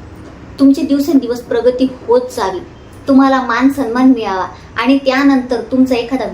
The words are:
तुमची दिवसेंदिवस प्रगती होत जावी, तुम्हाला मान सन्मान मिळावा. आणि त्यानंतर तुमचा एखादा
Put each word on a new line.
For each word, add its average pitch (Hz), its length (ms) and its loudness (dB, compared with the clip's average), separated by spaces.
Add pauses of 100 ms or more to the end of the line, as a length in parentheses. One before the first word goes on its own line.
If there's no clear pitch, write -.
(600)
तुमची 277 220 4
दिवसेंदिवस 269 580 -2
प्रगती 247 480 0 (180)
होत 247 300 0
जावी, 190 240 -4 (480)
तुम्हाला 269 340 4
मान 240 300 0
सन्मान 262 400 2
मिळावा. 190 340 -2 (300)
आणि 262 280 2
त्यानंतर 262 560 0 (120)
तुमचा 262 240 2
एखादा 233 380 -4